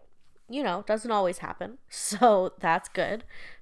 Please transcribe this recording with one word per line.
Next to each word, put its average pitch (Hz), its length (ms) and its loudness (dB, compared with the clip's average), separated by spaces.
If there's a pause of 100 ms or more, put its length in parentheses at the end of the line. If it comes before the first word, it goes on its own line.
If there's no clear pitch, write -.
(480)
you 269 140 -4
know, 202 240 -2
doesn't 220 240 0
always 190 280 2
happen, 190 440 -10
<laughs> - 60 -20
so 202 720 4
that's 170 300 0
good. 196 360 -4 (380)